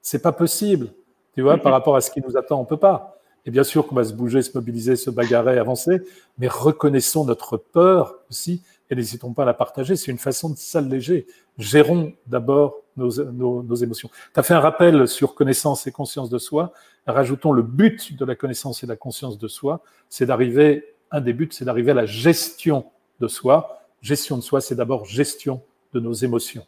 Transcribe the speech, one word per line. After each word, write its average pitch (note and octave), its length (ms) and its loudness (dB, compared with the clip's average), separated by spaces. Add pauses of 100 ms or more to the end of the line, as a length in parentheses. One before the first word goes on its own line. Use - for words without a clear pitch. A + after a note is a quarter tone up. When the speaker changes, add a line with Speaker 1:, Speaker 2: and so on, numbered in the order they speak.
Speaker 1:
C'est - 220 -6
pas E3+ 80 2
possible. E3+ 560 0 (480)
Tu C3 60 -2
vois, C#3+ 160 6
Speaker 2:
Mhm. - 40 -4
Speaker 1:
par C3 120 4
rapport C3+ 220 4
à B2 60 4
ce - 80 -6
qui C#3 120 -8
nous C3 160 -4
attend, C3+ 220 -2
on A#2+ 60 -6
peut D3+ 120 -4
pas. F#3+ 420 2 (260)
Et A#2+ 60 -10
bien C3+ 120 4
sûr D3+ 240 2
qu'on C3+ 80 -8
va A#2+ 80 2
se A2 100 -4
bouger, A#2+ 280 0
se B2 160 -6
mobiliser, A#2 380 -2
se B2+ 140 -6
bagarrer, A#2+ 480 2
avancer, C3 440 0 (360)
mais B2 100 -4
reconnaissons D3 800 2
notre A2+ 320 -4
peur F3+ 580 2 (140)
aussi F3 320 -8 (280)
et C3+ 60 -2
n'hésitons A#2+ 380 -6
pas C#3 100 -2
à - 20 2
la A#2+ 80 4
partager. C3+ 420 -2
C'est - 160 -6
une B2 60 -6
façon C#3 320 -4
de C#3+ 80 -8
s'alléger. C3+ 680 -2 (320)
Gérons D3+ 560 4 (140)
d'abord C3 480 2 (200)
nos, B2+ 280 -2
nos, B2 400 -4
nos A#2+ 120 -4
émotions. A#2 340 -6 (240)
T'as C3+ 100 2
fait F3 100 2
un D#3+ 60 6
rappel D#3 480 6
sur - 280 -2
connaissance C#3 520 -2
et C3 40 -10
conscience C3 380 -10
de B2 80 -4
soi. D#3+ 360 -4 (320)
Rajoutons C#3 460 0
le A#2+ 120 4
but C#3+ 540 2
de C#3 80 -4
la B2+ 100 -6
connaissance C3 480 -8
et - 20 -12
de A#2+ 60 -10
la A2 60 -8
conscience B2 400 -12
de G#2+ 100 -10
soi. C#3+ 340 -6 (280)
C'est - 160 -2
d'arriver, C3 680 2 (180)
un D3 100 -4
des A#2+ 120 -2
buts, D#3 180 -4
c'est - 140 -12
d'arriver B2 260 0
à C3+ 40 4
la A#2 100 2
gestion C#3 800 0 (340)
de A#2 80 -4
soi. - 540 0 (200)
Gestion C#3 360 -4
de A#2+ 40 -6
soi, C3+ 200 -2
c'est C3 140 -6
d'abord A#2 300 -4
gestion B2+ 560 -4 (320)
de B2 60 -2
nos A#2 140 -4
émotions. A#2 540 -4